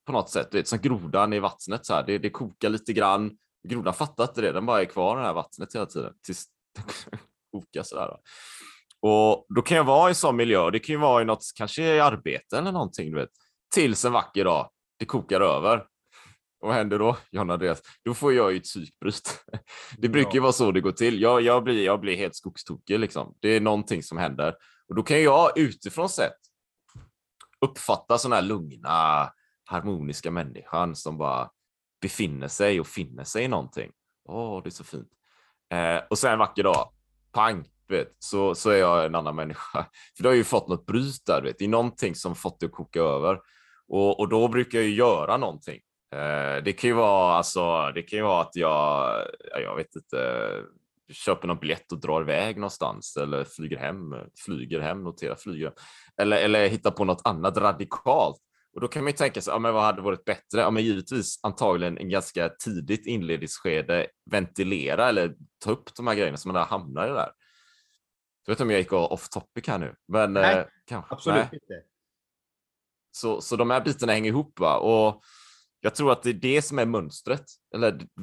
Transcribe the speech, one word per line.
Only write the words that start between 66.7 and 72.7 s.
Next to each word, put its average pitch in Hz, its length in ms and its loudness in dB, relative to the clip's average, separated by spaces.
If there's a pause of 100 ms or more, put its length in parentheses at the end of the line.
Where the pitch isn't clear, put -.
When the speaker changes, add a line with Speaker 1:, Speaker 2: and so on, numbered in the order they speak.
Speaker 1:
i - 20 -4
där. 110 180 -4 (1200)
Jag 104 60 -4
vet 113 40 -2
inte 139 60 -4
om 117 80 0
jag 104 100 4
gick 90 120 -2
off 90 360 -2
topic - 400 -10
här 107 100 -2
nu, 71 160 -8 (140)
men, 101 240 2
Speaker 2:
Nej, 95 260 4
Speaker 1:
eh, 90 60 -2 (240)
kanske. 107 260 -10
Speaker 2:
absolut 160 240 0
Speaker 1:
Nej. 120 140 0
Speaker 2:
inte. 95 300 -18 (1300)